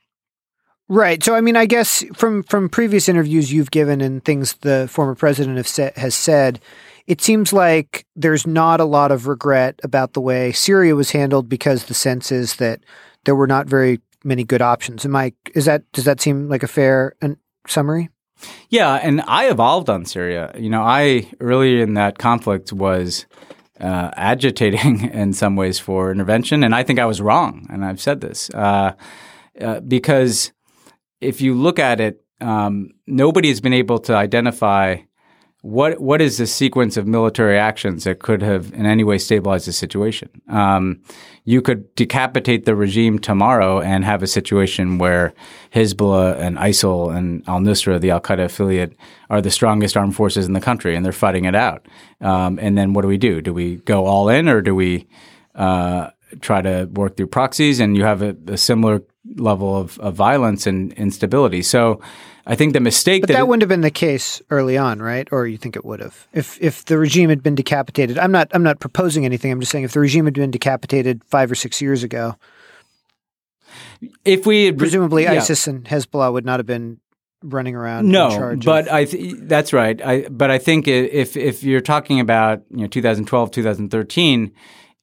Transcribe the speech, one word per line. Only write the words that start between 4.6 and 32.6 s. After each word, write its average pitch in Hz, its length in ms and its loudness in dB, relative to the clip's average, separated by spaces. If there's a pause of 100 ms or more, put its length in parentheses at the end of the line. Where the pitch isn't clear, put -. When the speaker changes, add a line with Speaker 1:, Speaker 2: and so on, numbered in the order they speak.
Speaker 1:
the 135 280 0
former 135 260 -2
president 135 420 0
have 127 120 -4
sa-, 139 280 -2
has 123 180 -4
said, 135 460 2 (460)
it 175 140 -2
seems 220 320 2
like 170 640 2
there's 156 320 0
not 165 340 2
a 165 40 2
lot 143 260 2
of 127 160 -2
regret 135 560 0
about 131 300 -2
the - 80 -6
way 127 320 -2
Syria 185 420 4
was 143 160 0
handled 139 380 0
because 127 360 -2
the 123 100 -10
sense 127 360 -4
is 123 260 -2
that 117 240 -4 (440)
there 139 100 2
were 135 140 4
not 139 180 0
very 131 340 2 (240)
many 127 200 -2
good 120 180 0
options. 120 420 -2
Am 139 100 -2
I, 131 180 -2 (220)
is 151 100 0
that, 151 280 0
does 127 120 -4
that 139 160 2
seem 143 280 -2
like 139 160 -2
a 120 40 -4
fair 135 520 2
an-, 147 180 -6 (280)
summary? 160 420 -2 (600)
Speaker 2:
Yeah, 185 260 2
and 143 320 0
I 202 220 2
evolved 143 400 2
on 95 160 -2
Syria. 87 520 -6
You 113 120 -8
know, 110 140 0
I, 127 460 2 (120)
earlier 127 420 2
in 107 120 0
that 101 240 0
conflict, 113 540 -2
was, 92 540 -2 (540)
uh, 90 340 -4
agitating 113 960 0
<laughs> - 20 -12
in 101 200 -2
some 98 240 -2
ways 95 240 -2
for 92 320 -2
intervention, 110 500 0
and 113 120 4
I 127 100 2
think 127 160 0
I 120 60 2
was 107 140 -2
wrong, 107 500 0
and 98 140 -8
I've 95 160 -8
said 143 200 -2
this, - 300 -10
uh, 101 420 0 (680)
uh, 110 200 -6
because 127 720 0 (680)
if 131 180 -4
you 131 140 0
look 160 240 0
at 127 200 2
it, 107 240 -2 (200)
um, 104 480 -2 (160)